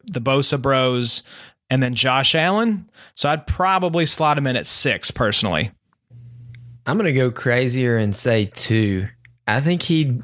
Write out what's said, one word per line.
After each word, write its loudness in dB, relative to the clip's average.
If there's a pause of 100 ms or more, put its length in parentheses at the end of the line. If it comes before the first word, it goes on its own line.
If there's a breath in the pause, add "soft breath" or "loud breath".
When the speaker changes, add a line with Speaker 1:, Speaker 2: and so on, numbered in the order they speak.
Speaker 1:
the -8
Bosa 0
Bros, 0 (480 loud breath)
and 0
then -2
Josh 2
Allen. 0 (240 loud breath)
So -2
I'd -4
probably 0
slot 2
him 0
in 0
at -4
six, 2
personally. 0 (1160)
Speaker 2:
I'm 0
gonna 0
go 2
crazier 0
and 0
say 0
two. 0 (400)
I 2
think 0
he'd, 0